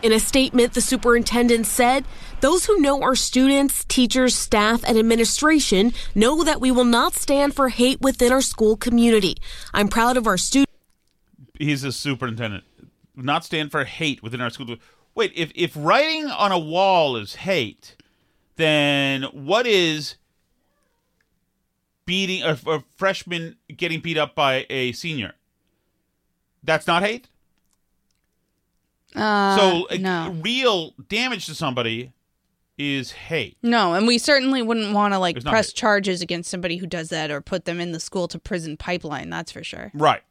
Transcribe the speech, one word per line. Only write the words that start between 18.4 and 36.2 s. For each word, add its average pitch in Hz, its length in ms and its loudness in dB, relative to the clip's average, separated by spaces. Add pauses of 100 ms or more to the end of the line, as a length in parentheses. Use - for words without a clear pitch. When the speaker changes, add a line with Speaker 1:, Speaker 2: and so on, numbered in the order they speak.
Speaker 2:
then 143 720 2
what 175 340 0
is 170 520 0 (1900)
beating 185 380 -2
a, 156 140 -2 (100)
a 156 160 -2 (140)
freshman 175 580 -4 (200)
getting 165 260 -6
beat 165 160 -4
up 147 180 -2
by 135 340 0
a 127 220 -2
senior? 131 420 -8 (1300)
That's 160 240 0
not 175 160 2
hate? 220 240 -4 (1900)
Speaker 3:
Uh, 202 420 2
Speaker 2:
So, 180 320 4
like, 180 120 -4
Speaker 3:
no. 180 400 -4
Speaker 2:
real 220 520 0 (140)
damage 226 380 -4
to 160 100 -12
somebody 123 560 -4 (680)
is 139 340 -4
hate. - 520 -8
Speaker 3:
No, 226 300 2
and 196 140 2
we 240 100 4
certainly 269 440 0
wouldn't 220 320 -2
wanna, 202 260 0
like, 170 180 -2
Speaker 2:
It's 120 80 -10
not 147 60 -2
Speaker 3:
press 214 160 2
Speaker 2:
hate. - 80 -12
Speaker 3:
charges 202 460 0